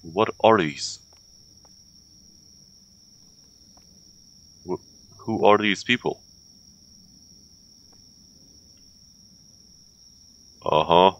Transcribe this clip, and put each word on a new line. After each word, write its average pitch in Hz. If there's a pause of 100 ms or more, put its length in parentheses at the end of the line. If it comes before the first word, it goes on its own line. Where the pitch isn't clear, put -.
What 87 (100)
are 110
these? 73 (3750)
Wh-, 90 (340)
who 95
are 104
these 104
people? - (4000)
Uh-huh. 85